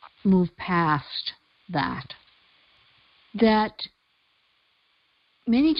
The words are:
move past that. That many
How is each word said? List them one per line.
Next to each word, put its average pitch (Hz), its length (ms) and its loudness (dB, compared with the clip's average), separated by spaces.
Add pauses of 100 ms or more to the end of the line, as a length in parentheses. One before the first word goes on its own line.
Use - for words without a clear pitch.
(240)
move 185 340 2
past 165 760 -4 (360)
that. - 440 -6 (1200)
That 214 400 2 (1700)
many 285 320 2